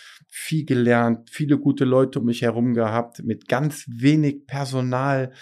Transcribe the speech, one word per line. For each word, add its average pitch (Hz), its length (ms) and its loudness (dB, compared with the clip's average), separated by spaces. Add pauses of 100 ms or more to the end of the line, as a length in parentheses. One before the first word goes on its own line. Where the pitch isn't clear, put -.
(280)
Viel - 380 -4
gelernt, 120 640 2
viele 143 280 0
gute 139 280 0
Leute 131 340 2
um 117 60 -2
mich 117 160 -2
herum 120 320 0
gehabt, 113 500 -2
mit - 240 -6
ganz 143 400 -2
wenig 143 580 0
Personal 131 960 -4